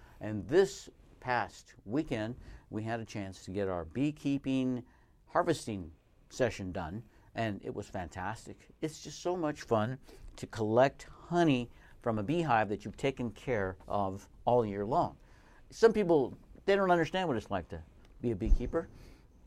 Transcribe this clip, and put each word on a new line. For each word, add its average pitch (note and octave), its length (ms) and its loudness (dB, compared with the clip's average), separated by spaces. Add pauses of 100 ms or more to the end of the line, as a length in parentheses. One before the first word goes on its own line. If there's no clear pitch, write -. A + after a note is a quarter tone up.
(240)
And G#2 260 -6
this F#3+ 400 2 (320)
past - 540 -4 (100)
weekend, A#2+ 520 -4 (340)
we G#2+ 120 -6
had A2+ 180 -4
a A2+ 40 -10
chance G2 400 -10
to F#2+ 60 -12
get F#2+ 180 -2
our F2 160 -2
beekeeping C3+ 1000 -2 (440)
harvesting A#2+ 640 0 (400)
session G2+ 420 0
done, F#2 300 -6 (320)
and G#2+ 280 -2
it - 120 -8
was G2+ 120 -8
fantastic. F#2+ 680 -8 (240)
It's D#3 220 -6
just - 180 -12
so F3 160 0
much D3+ 240 -2
fun A#2 380 2 (380)
to - 100 -10
collect A2+ 600 2 (220)
honey D3+ 400 4 (320)
from A2 180 0
a G#2+ 40 -2
beehive A#2 480 2
that G2+ 160 -4
you've G2+ 100 -10
taken B2+ 360 -2
care G2 440 -2 (100)
of G2+ 400 -2 (200)
all A#2+ 180 6
year G2+ 220 -2
long. C#3 300 0 (520)
Some A3+ 240 6
people E3 460 2 (280)
they G3 100 4
don't F#3+ 140 4
understand F3 380 2
what B2 80 0
it's - 140 -6
like F2+ 180 -4
to E2+ 120 -10 (400)
be A#2+ 100 0
a G#2+ 60 0
beekeeper. A#2+ 520 2 (580)